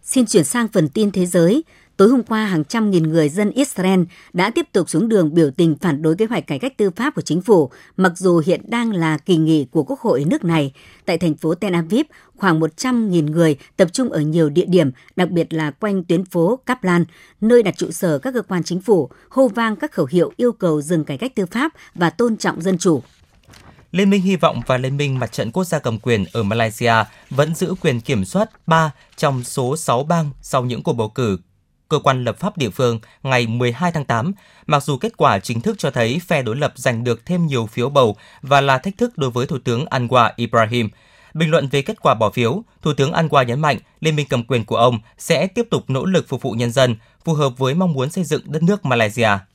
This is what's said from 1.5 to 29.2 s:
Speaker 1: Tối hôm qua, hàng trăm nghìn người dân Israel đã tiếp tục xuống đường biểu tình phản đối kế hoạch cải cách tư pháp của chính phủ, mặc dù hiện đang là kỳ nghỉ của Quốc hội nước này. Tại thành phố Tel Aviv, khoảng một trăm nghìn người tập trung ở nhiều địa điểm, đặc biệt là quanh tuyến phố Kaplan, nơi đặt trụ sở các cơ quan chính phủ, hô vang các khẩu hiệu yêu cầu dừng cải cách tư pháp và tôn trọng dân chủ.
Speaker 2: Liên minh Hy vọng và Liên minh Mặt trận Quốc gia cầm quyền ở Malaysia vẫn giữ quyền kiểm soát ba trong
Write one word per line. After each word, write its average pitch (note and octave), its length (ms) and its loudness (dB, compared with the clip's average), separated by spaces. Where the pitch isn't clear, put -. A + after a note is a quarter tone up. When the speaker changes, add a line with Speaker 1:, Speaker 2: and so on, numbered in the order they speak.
Speaker 1:
Tối G3 120 8
hôm B3+ 140 2
qua, G#3+ 220 -2
hàng F3 180 0
trăm G#3+ 280 0
nghìn F3 120 4
người D#3 260 2
dân G3+ 220 -2
Israel F#3+ 500 0
đã F3+ 160 0
tiếp E4 220 -2
tục F3+ 180 0
xuống A3+ 200 0
đường F3 240 2
biểu D#3+ 180 4
tình E3 300 2
phản D#3 200 -2
đối D#3+ 140 2
kế A3 100 0
hoạch A3 220 -4
cải C#3 120 -4
cách C4+ 180 -8
tư G3+ 180 0
pháp C4 200 -4
của D#3 60 -6
chính - 200 -2
phủ, E3+ 300 4
mặc F#3 180 2
dù F3 300 2
hiện E3+ 220 0
đang A#3 240 -4
là D#3+ 260 0
kỳ F#3 200 0
nghỉ D#3 340 2
của D#3 120 0
Quốc C4 160 -6
hội D3 280 0
nước C#4+ 160 0
này. D#3+ 300 0
Tại E3+ 120 -2
thành E3 160 0
phố D#3+ 220 -2
Tel F#3 200 -4
Aviv, E3+ 300 0
khoảng E3 220 0
một D#3+ 180 -2
trăm A#3 340 -2
nghìn E3 140 2
người D3+ 320 2
tập F#3 160 4
trung B3+ 160 -2
ở D#3+ 100 -2
nhiều D#3 300 2
địa E3+ 160 0
điểm, E3+ 260 4
đặc F3+ 140 0
biệt E3+ 240 -2
là D#3 180 -4
quanh G3 320 -4
tuyến F3 220 -2
phố F3+ 400 0
Kaplan, F3+ 400 0
nơi A#3 220 6
đặt F3+ 140 -2
trụ - 140 -4
sở D#3+ 280 -2
các C4 140 -6
cơ A#3 80 -2
quan F3 220 -4
chính F3+ 180 -4
phủ, F3+ 280 2
hô C4 180 4
vang A3 280 -2
các D4 160 -8
khẩu E3 140 -2
hiệu E3 320 0
yêu A#3+ 140 2
cầu D#3 300 -2
dừng D#3 220 -2
cải C#3+ 140 -8
cách C4 180 -8
tư G3 100 -2
pháp C4+ 260 -4
và E3+ 140 0
tôn A3+ 280 0
trọng E3+ 240 -4
dân F3+ 160 0
chủ. E3+ 260 2
Speaker 2:
Liên G3 180 2
minh G3 120 4
Hy F#3+ 140 2
vọng D3 320 0
và B2+ 100 2
Liên C3 200 -2
minh C#3 220 -2
Mặt A#2 120 -4
trận A#2 200 -4
Quốc F#3 120 -2
gia D#3+ 160 -2
cầm A2+ 200 -4
quyền A2 340 0
ở A#2 100 -2
Malaysia A2+ 500 0
vẫn D3+ 260 0
giữ F#3 260 -4
quyền B2 200 0
kiểm A2 240 -2
soát G#3 240 -2
ba D#3+ 240 2
trong C3+ 280 -2